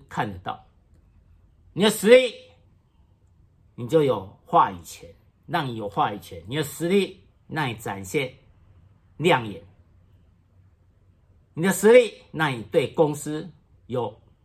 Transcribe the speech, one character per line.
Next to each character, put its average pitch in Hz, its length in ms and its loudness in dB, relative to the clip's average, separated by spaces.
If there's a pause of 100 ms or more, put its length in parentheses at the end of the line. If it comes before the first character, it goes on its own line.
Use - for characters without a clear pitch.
看 113 240 -8
得 92 80 -14
到， - 280 -14 (1040)
你 165 100 0
的 214 60 6
实 208 200 0
力， 247 260 6 (1400)
你 120 140 -12
就 151 160 4
有 110 220 -2 (200)
话 143 260 2
语 90 120 -14
权， - 260 -20 (380)
让 143 200 -4
你 120 100 -10
有 104 120 -10
话 135 240 -2
语 101 60 -12
权， 85 280 -18
你 120 80 -8
的 156 80 -2
实 160 240 -8
力 190 380 -2 (220)
让 147 200 -6
你 117 60 -6
展 98 320 -10
现 127 260 -4 (840)
亮 143 300 0
眼， 92 160 -14 (1900)
你 156 80 -6
的 190 100 2
实 202 180 4
力 240 220 6 (180)
让 147 240 -2
你 113 80 -10
对 139 300 0
公 151 220 2
司 156 340 -10 (380)
有 117 340 -8 (240)